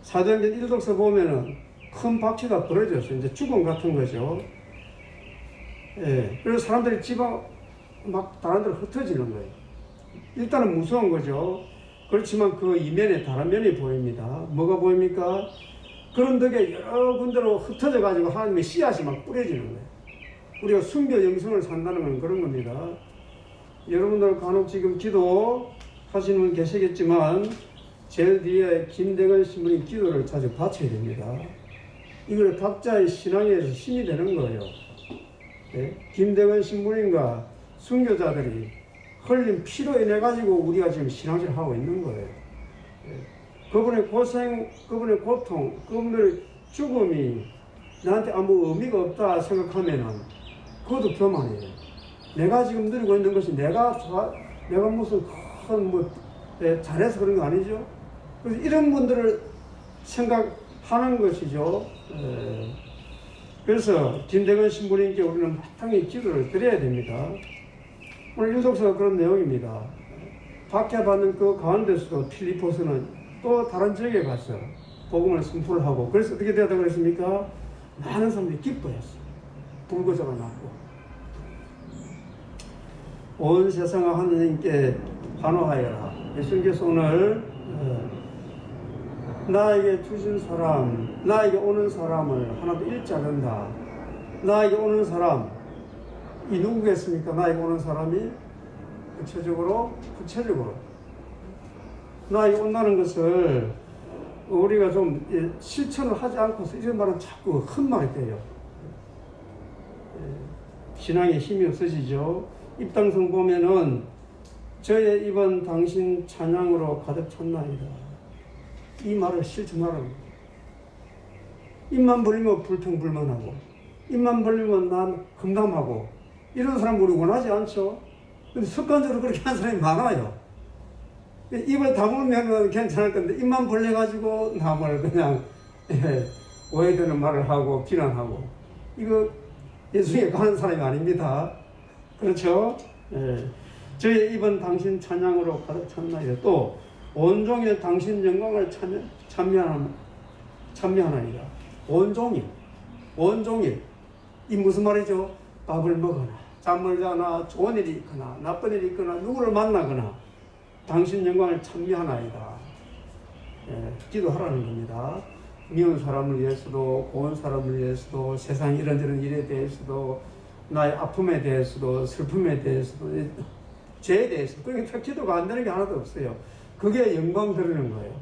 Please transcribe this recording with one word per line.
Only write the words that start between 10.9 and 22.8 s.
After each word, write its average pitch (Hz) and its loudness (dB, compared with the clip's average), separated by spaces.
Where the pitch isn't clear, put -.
거죠. 160 -2
그렇지만 208 2
그 185 2
이면에 170 2
다른 139 -2
면이 202 4
보입니다. 127 -4
뭐가 165 2
보입니까? 185 2
그런 254 4
덕에 226 4
여러 247 2
군데로 240 2
흩어져 254 0
가지고 175 2
하나님의 196 0
씨앗이 165 2
막 139 -6
뿌려지는 170 -4
거예요. 113 -12
우리가 202 4
순교 262 2
영성을 190 2
산다는 170 -4
건 135 -2
그런 185 -2
겁니다. 131 -4